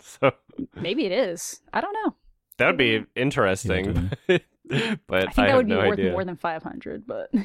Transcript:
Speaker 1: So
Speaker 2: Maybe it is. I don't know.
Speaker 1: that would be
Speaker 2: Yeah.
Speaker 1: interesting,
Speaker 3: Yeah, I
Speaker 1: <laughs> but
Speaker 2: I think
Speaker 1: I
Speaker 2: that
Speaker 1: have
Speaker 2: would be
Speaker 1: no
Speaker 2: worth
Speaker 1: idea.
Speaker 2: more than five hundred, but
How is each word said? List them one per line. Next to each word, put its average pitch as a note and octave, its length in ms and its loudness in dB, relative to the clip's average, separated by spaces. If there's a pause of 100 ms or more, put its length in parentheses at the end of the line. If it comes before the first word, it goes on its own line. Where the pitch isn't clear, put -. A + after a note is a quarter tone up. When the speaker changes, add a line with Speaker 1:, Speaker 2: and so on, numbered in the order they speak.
Speaker 1:
So - 300 0 (440)
Speaker 2:
Maybe G#3+ 300 -2
it F#3 80 -2
is. G3 480 -2 (120)
I G3+ 80 -2
don't G4+ 120 -4
know. G#4+ 200 -2 (440)
Speaker 1:
that B2 100 2
would F3 100 2
be B2 140 4
Speaker 2:
Yeah. A2 100 2 (140)
Speaker 1:
interesting, F#2+ 960 0 (160)
Speaker 3:
Yeah, F3+ 100 4 (320)
I A3 300 -2
Speaker 1:
<laughs> - 80 -20
but F#2 220 0
Speaker 2:
I - 20 -10
think - 80 0
Speaker 1:
I - 40 6
Speaker 2:
that G2+ 60 4
Speaker 1:
have C4+ 80 6
Speaker 2:
would B3 100 4
be - 60 2
Speaker 1:
no F#3+ 60 2
Speaker 2:
worth - 200 4
Speaker 1:
idea. F#3 120 2
Speaker 2:
more F3+ 140 -2
than F3+ 100 -8
five D#3+ 260 -6
hundred, - 460 -12
but - 240 -8 (140)